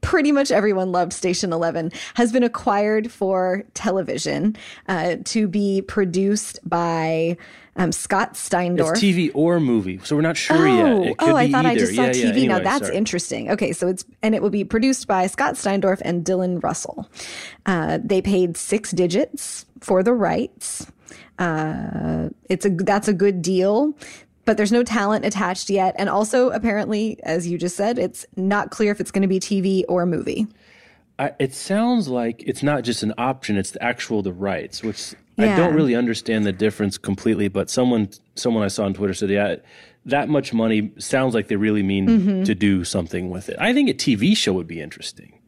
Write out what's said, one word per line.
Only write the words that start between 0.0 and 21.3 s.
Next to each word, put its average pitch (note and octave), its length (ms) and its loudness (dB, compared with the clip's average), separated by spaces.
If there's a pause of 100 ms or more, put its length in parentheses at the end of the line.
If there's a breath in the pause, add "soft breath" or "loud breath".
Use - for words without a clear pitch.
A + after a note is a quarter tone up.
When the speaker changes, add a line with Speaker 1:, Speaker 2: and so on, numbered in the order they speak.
Speaker 1:
Pretty D4+ 300 2
much C#4 220 2
everyone F#3+ 400 2
loved F3+ 200 0
Station F3+ 400 -2
Eleven, E3 380 -2 (240 loud breath)
has A#3+ 160 2
been B3 140 2
acquired G#3+ 680 0
for F#3 540 -2 (100)
television, F3+ 800 -2 (320 loud breath)
uh, F3 360 -2
to G#3+ 240 0
be G3 340 0
produced G3 880 -2
by E3 680 0 (400 loud breath)
um, F3 160 0
Scott - 420 -2
Steindorf. F3 580 0
Speaker 2:
It's G#3+ 80 0
T G3+ 120 4
V E3+ 180 2
or E3+ 300 2
movie, G#2 420 0
so D3+ 140 -2
we're D3 60 2
not D#3+ 140 0
sure E4+ 300 4
yet. F4+ 200 6
Speaker 1:
Oh, A3 180 4
Speaker 2:
It - 140 -2
could E4 100 4
Speaker 1:
oh, D#4+ 80 6
I B3+ 100 4
Speaker 2:
be C#4 60 2
Speaker 1:
thought B3+ 140 4
I B3 60 6
Speaker 2:
either. A3+ 80 4
Speaker 1:
just A3+ 140 2
saw B3 100 2
Speaker 2:
Yeah, B3+ 80 2
Speaker 1:
T A#3+ 200 2
V. A#3+ 100 2
Speaker 2:
yeah. A#3+ 60 4
Speaker 1:
Now, A3+ 80 4
Speaker 2:
Anyway, F#3 80 0
Speaker 1:
that's B3 220 0
Speaker 2:
sorry. - 100 -2
Speaker 1:
interesting. F3 540 -4
Okay, G3+ 220 0
so F3 160 -2
it's, F3+ 160 -2 (180)
and A3 120 2
it - 80 0
will G3+ 80 2
be G3 140 -2
produced A3+ 420 0
by F#3 200 2
Scott - 280 -2
Steindorf G3 500 0
and F3 200 -2
Dylan F#3 380 0
Russell. - 440 -6 (600 loud breath)
Uh, D#3+ 360 0
they F#3 200 2
paid F#3 340 2
six - 360 -4
digits F3+ 760 -2 (140)
for F#3+ 220 2
the A#3+ 120 4
rights. - 760 -4 (480 loud breath)